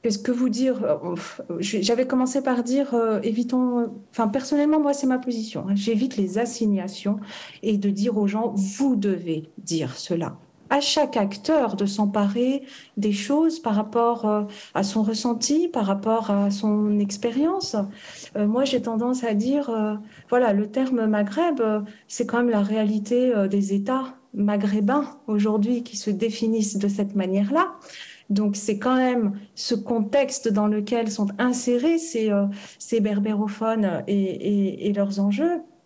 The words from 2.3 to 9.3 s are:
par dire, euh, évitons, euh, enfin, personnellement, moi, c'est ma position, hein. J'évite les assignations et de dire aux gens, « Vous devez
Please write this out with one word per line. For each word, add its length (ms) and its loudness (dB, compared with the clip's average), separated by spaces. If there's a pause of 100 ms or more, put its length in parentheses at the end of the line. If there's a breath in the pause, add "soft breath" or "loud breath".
par 180 2
dire, 320 0
euh, 300 2
évitons, 560 0
euh, 80 0 (240)
enfin, 160 0
personnellement, 520 2
moi, 140 2
c'est 140 0
ma 100 2
position, 500 -6
hein. 60 2
J'évite 420 0
les 220 0
assignations 840 -2 (440 loud breath)
et 140 2
de 120 0
dire 300 0
aux 80 2
gens, « 280 0
Vous 400 0
devez 600 -2